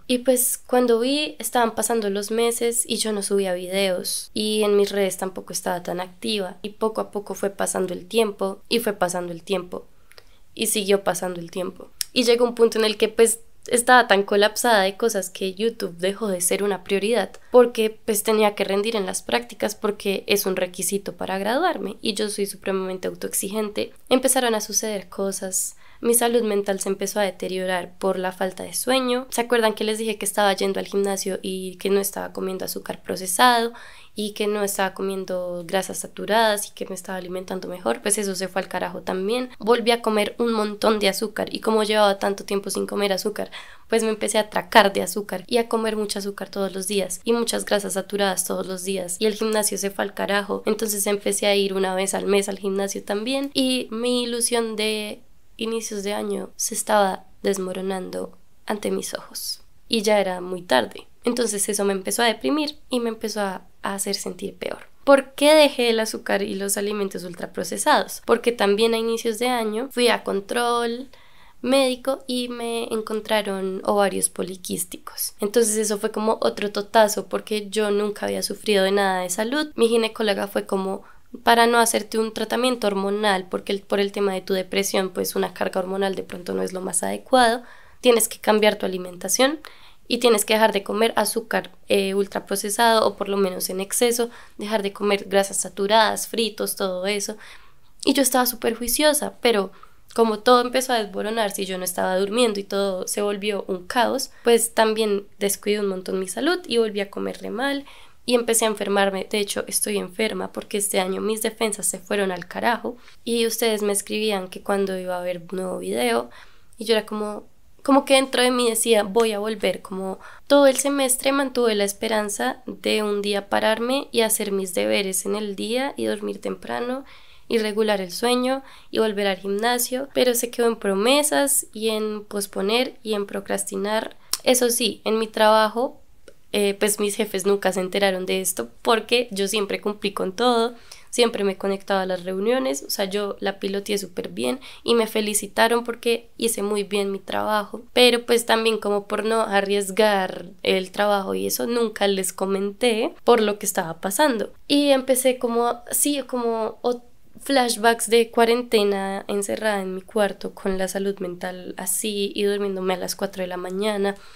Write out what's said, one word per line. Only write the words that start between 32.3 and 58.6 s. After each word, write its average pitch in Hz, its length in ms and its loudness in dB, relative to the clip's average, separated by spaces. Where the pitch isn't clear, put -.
comiendo 185 320 -6
azúcar 185 360 -8
procesado 233 720 2
y 208 180 -4
que 208 160 -2
no 208 160 0
estaba 196 300 -2
comiendo 185 680 -4
grasas 185 340 -2
saturadas 208 680 2
y - 60 -14
que - 140 -8
me 190 100 -8
estaba 185 220 -8
alimentando 185 500 -6
mejor? 180 340 -2
Pues 208 160 0
eso 196 160 -2
se 185 140 -4
fue 185 120 -4
al 185 80 -4
carajo 180 340 -6
también. 202 480 -4
Volví 233 320 4
a 233 100 0
comer 208 360 0
un 233 140 2
montón 214 460 2
de 202 100 2
azúcar - 460 -4
y - 60 -6
como 220 240 2
llevaba 208 340 4
tanto 202 260 -2
tiempo 196 260 -4
sin 196 180 -2
comer 202 240 0
azúcar, 190 400 -4
pues 226 140 2
me 220 60 0
empecé 214 300 0
a 214 40 4
atracar 196 500 4
de 196 100 -2
azúcar 185 440 -6
y 233 120 0
a 233 100 0
comer 220 260 -2
mucho 208 240 -4
azúcar 202 300 -8
todos 190 260 -4
los 190 140 -6
días 185 340 -4
y 233 100 0
muchas 226 320 -2
grasas 202 280 -2
saturadas 190 520 -2
todos 185 220 -4
los 185 160 -8
días 185 380 -4
y 214 60 2
el 214 80 2
gimnasio 214 440 0
se 196 120 -2
fue 196 120 -4
al 202 120 -6
carajo. 196 520 -2
Entonces 214 400 0
empecé 208 400 0
a 202 80 4
ir 196 200 2
una 190 200 0
vez 190 180 0
al 190 140 -2
mes 196 220 2
al 196 100 -6
gimnasio 196 460 -4
también 269 500 -2
y 254 380 2
mi 240 320 0
ilusión 233 500 -2
de 214 480 -4
inicios 220 440 -6
de 202 100 -4
año 202 440 -4
se - 180 -4
estaba 208 520 2
desmoronando 185 920 -4